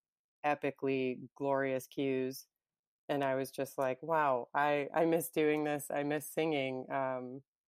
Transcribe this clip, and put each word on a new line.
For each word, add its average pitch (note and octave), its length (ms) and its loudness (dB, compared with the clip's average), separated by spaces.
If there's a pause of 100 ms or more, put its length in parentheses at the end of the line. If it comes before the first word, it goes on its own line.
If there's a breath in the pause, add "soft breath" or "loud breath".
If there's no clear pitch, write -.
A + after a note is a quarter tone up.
(440)
epically C3+ 720 0 (180)
glorious C3+ 500 0
cues, C3+ 600 -2 (640)
and C#3+ 120 0
I C3+ 120 2
was C3 160 -2
just - 260 -6
like, C3 260 0
"Wow, D3+ 520 2
I, C#3+ 400 2
I E3 100 4
miss E3 240 2
doing D3+ 340 2
this. D3 220 -2 (100)
I C#3+ 80 0
miss D3 240 -2
singing. C3+ 640 -2
Um, C3 520 -4 (260)